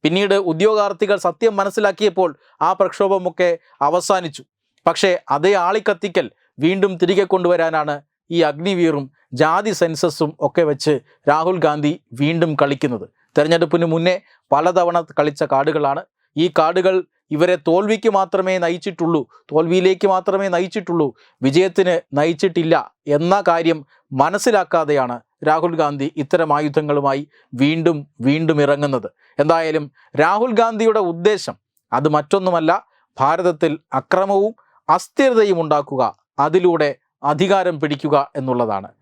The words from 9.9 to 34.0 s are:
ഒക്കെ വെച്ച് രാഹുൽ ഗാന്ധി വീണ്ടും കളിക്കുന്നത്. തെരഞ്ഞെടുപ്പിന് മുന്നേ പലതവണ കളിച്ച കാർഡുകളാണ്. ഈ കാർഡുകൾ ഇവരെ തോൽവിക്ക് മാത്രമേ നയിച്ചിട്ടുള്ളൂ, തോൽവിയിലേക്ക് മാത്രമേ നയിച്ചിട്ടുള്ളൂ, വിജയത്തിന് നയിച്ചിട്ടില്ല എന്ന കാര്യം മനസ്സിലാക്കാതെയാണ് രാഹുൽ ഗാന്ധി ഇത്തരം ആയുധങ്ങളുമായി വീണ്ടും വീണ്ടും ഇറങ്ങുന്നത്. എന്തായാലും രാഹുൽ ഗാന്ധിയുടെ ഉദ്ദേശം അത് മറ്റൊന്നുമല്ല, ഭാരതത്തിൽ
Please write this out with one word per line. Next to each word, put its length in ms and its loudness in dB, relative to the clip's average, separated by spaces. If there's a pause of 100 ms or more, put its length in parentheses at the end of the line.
ഒക്കെ 240 0
വെച്ച് 220 0 (380)
രാഹുൽ 340 0
ഗാന്ധി 280 0 (280)
വീണ്ടും 300 2 (100)
കളിക്കുന്നത്. 460 0 (300)
തെരഞ്ഞെടുപ്പിന് 560 2
മുന്നേ 220 0 (380)
പലതവണ 460 2 (200)
കളിച്ച 240 0 (100)
കാർഡുകളാണ്. 500 0 (400)
ഈ 40 2 (120)
കാർഡുകൾ 380 2 (380)
ഇവരെ 200 2 (140)
തോൽവിക്ക് 480 2
മാത്രമേ 380 0 (100)
നയിച്ചിട്ടുള്ളൂ, 560 -2 (300)
തോൽവിയിലേക്ക് 600 2
മാത്രമേ 420 0
നയിച്ചിട്ടുള്ളൂ, 520 -2 (380)
വിജയത്തിന് 500 2 (240)
നയിച്ചിട്ടില്ല 560 0 (420)
എന്ന 180 2 (140)
കാര്യം 300 0 (420)
മനസ്സിലാക്കാതെയാണ് 960 0 (320)
രാഹുൽ 320 0
ഗാന്ധി 280 -2 (140)
ഇത്തരം 340 0
ആയുധങ്ങളുമായി 680 -2 (400)
വീണ്ടും 360 2 (300)
വീണ്ടും 360 0
ഇറങ്ങുന്നത്. 440 -2 (360)
എന്തായാലും 420 0 (360)
രാഹുൽ 380 0
ഗാന്ധിയുടെ 420 2 (100)
ഉദ്ദേശം 460 -2 (400)
അത് 180 0
മറ്റൊന്നുമല്ല, 540 0 (500)
ഭാരതത്തിൽ 540 0 (260)